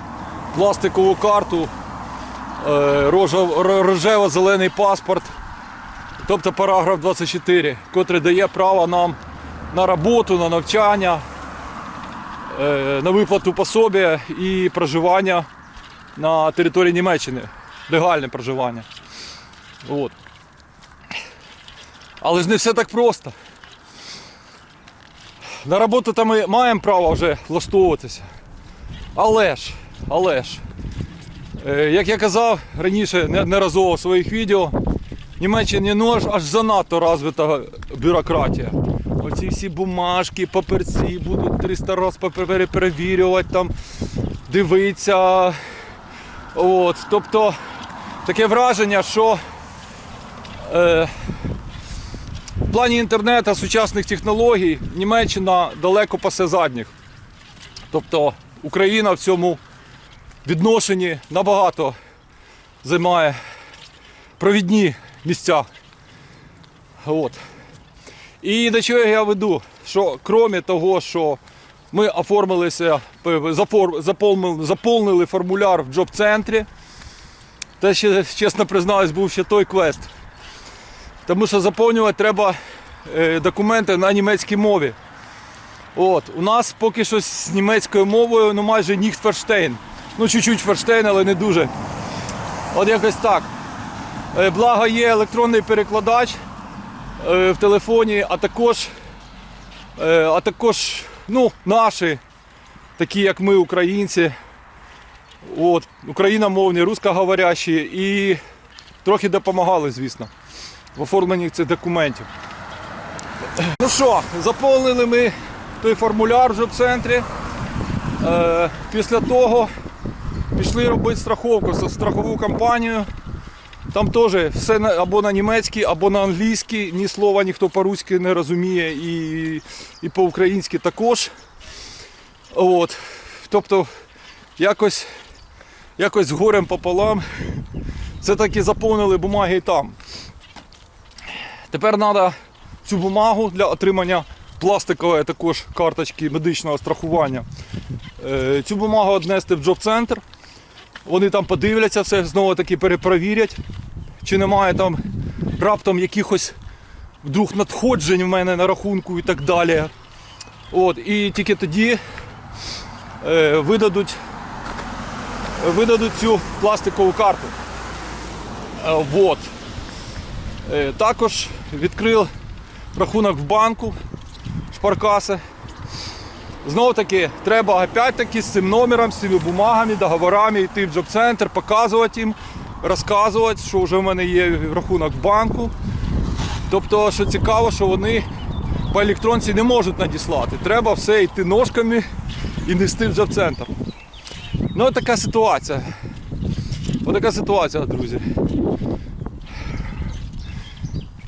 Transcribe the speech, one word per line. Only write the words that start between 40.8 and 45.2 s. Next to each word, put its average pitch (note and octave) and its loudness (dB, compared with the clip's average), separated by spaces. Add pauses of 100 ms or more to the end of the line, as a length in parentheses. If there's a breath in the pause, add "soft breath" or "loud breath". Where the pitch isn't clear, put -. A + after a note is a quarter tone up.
будуть - -2
триста F#3 -2
раз F#3 0
пер-, F3+ -4
пер-, F#3 2
перевірювати, F#3 2
там, F3+ 0 (840 loud breath)
дивитися. F#3 4 (1000 loud breath)